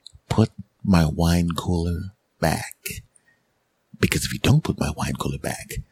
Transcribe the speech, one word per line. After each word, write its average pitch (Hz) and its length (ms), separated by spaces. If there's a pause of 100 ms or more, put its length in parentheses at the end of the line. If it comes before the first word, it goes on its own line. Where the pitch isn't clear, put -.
(280)
Put 110 220 (340)
my 87 200
wine 85 520
cooler 85 560 (280)
back. - 640 (960)
Because - 240
if - 80
you 62 80
don't 147 240
put - 160
my 71 160
wine - 200
cooler 69 220
back, - 360 (180)